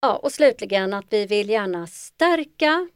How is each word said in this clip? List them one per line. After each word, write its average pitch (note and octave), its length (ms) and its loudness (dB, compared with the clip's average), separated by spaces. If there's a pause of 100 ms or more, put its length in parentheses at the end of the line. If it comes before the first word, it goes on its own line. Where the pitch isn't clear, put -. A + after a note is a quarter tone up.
Ja, A#3+ 120 2
och - 160 -4
slutligen G3+ 600 2
att G3+ 160 -8
vi G#3 160 0
vill G3+ 220 0
gärna F#3+ 380 -2
stärka D#4+ 1080 -2